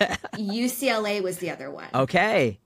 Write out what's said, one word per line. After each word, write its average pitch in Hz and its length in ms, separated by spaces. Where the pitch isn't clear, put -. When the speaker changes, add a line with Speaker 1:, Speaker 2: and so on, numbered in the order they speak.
Speaker 1:
<laughs> - 220
Speaker 2:
U 220 300
C 247 200
L 220 180
A 208 140
was 185 180
the 175 120
other 139 200
one. 151 240
Speaker 1:
Okay. 147 720